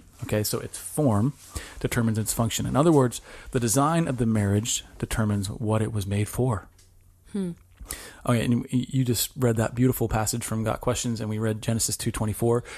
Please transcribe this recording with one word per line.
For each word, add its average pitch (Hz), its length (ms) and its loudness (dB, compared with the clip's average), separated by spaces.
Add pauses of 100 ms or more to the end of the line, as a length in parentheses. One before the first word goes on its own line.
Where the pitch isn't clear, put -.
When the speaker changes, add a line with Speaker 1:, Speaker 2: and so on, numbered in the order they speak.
(240)
Speaker 1:
Okay, 107 200 0
so 113 160 -4
its - 180 -10
form 127 540 2 (480)
determines 113 380 0
its 107 140 -2
function. 113 320 -2
In 123 120 -2
other 160 160 6
words, 131 280 4 (300)
the - 80 0
design 139 480 2
of 131 120 -2
the 120 80 0
marriage 107 580 2 (140)
determines 104 520 0
what 110 320 0
it 110 100 -2
was 104 140 -2
made 101 220 0
for. 120 400 -2 (640)
Speaker 2:
Hmm. 185 200 -2 (720)
Speaker 1:
Okay, 117 200 2
and 120 180 2
y-, - 80 -14
you 131 340 0
just 120 320 0
read 120 200 2
that 113 180 0
beautiful 123 340 2
passage 113 360 0
from 110 180 -2
Got 110 180 -2
Questions, 120 400 -2
and 110 80 -4
we 107 120 -2
read 110 200 0
Genesis 113 360 -2
two - 160 -2
twenty-four, 117 500 0 (160)